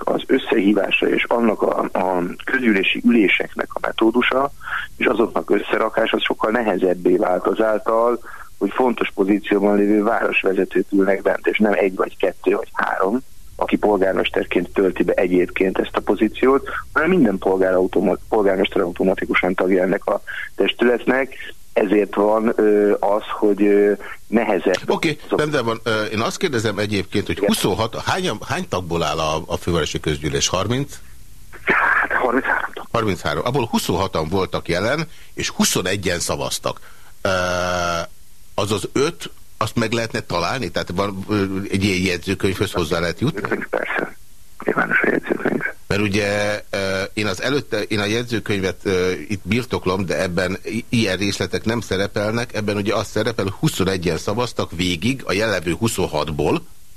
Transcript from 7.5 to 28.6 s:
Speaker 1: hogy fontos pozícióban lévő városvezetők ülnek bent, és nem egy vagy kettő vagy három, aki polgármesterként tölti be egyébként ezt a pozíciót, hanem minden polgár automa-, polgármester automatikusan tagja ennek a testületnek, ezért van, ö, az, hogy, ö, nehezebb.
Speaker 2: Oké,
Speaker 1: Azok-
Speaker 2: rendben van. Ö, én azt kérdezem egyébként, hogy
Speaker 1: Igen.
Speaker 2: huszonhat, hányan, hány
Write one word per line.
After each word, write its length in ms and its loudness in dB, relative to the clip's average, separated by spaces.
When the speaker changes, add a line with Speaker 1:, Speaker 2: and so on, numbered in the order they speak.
Speaker 1:
hogy 160 0
fontos 400 0
pozícióban 640 2
lévő 260 4
városvezetők 880 2
ülnek 300 4
bent, 260 0
és 100 2
nem 160 4
egy 220 2
vagy 220 -2
kettő 380 2
vagy 180 -4
három, 460 0
aki 200 0
polgármesterként 960 0
tölti 300 2
be 100 2
egyébként 640 2
ezt 180 -2
a 60 2
pozíciót, 680 2
hanem 160 2
minden 280 4
polgár 360 2
automa-, 440 2
polgármester 520 2
automatikusan 720 0
tagja 280 2
ennek 220 0
a 160 0
testületnek, 800 2
ezért 420 4
van, 400 4
ö, 440 6
az, 220 2
hogy, 240 4
ö, 280 6
nehezebb. 480 2
Speaker 2:
Oké, 380 0
Speaker 1:
Azok- 140 0
Speaker 2:
rendben 260 0
van. 180 -2
Ö, 200 0
én 160 -2
azt 180 -2
kérdezem 400 0
egyébként, 480 -2
hogy 120 -4
Speaker 1:
Igen. 100 2
Speaker 2:
huszonhat, 580 0
hányan, 320 -2
hány 200 -4